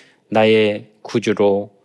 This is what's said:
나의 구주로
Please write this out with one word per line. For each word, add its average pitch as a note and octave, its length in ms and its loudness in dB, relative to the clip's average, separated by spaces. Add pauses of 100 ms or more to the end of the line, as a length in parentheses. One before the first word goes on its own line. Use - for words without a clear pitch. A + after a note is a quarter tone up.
(300)
나의 G#2+ 580 0 (140)
구주로 G#2 680 -2 (140)